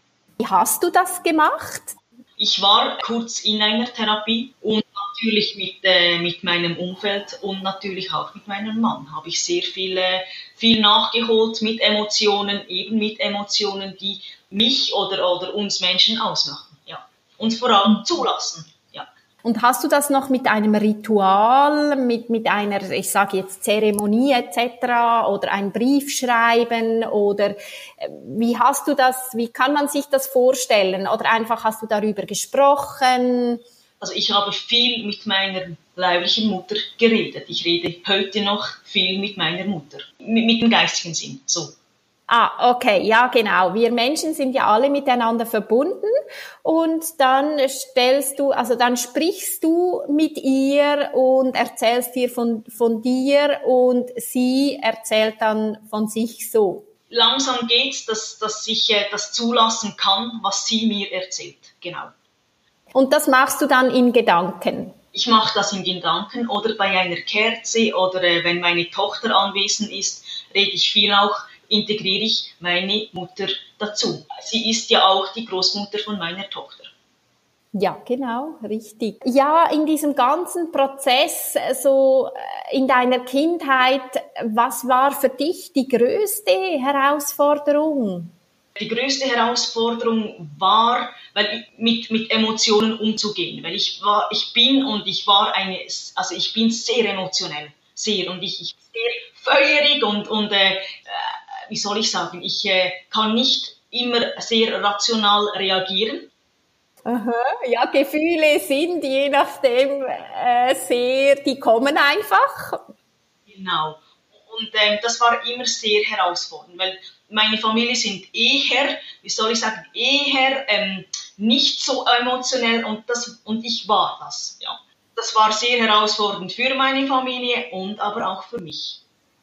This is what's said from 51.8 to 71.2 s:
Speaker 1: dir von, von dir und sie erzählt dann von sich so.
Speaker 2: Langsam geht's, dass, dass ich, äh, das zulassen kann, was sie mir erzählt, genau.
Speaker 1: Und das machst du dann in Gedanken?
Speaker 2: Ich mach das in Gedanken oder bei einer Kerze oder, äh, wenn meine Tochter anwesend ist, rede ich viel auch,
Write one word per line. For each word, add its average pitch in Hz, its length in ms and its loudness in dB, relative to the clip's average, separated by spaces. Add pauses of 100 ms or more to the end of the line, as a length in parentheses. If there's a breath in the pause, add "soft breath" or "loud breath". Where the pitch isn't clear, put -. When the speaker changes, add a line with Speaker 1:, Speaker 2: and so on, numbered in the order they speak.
Speaker 1:
dir 247 140 0
von, 233 380 -2
von 226 340 0
dir 277 680 2
und 247 500 4
sie 262 640 0
erzählt 220 600 0
dann 214 380 0 (100)
von 214 180 -2
sich 226 460 -4
so. 208 320 2 (240)
Speaker 2:
Langsam 240 580 0
geht's, 262 380 0
dass, - 340 -6
dass 214 300 -8
ich, 220 240 0
äh, 202 180 0
das 202 220 -8
zulassen 226 640 0
kann, 226 460 -2
was - 240 -4
sie 226 200 0
mir 202 240 -2
erzählt, 180 460 -10 (240)
genau. 160 300 -12 (800)
Speaker 1:
Und 269 200 4
das 302 140 2
machst 269 340 6
du 302 60 2
dann 262 240 6
in 247 220 4
Gedanken? 190 800 2 (200)
Speaker 2:
Ich - 140 -4
mach 220 280 4
das 202 180 0
in 185 120 -6
Gedanken 180 640 -2
oder 226 260 -2
bei 196 120 0
einer 185 300 0
Kerze 226 800 0
oder, 185 280 0
äh, 170 220 2
wenn 175 160 0
meine 175 300 0
Tochter - 460 -2
anwesend 202 540 0
ist, 190 340 -8 (300 loud breath)
rede 202 160 2
ich - 220 -2
viel 208 200 2
auch, 208 240 2 (320 loud breath)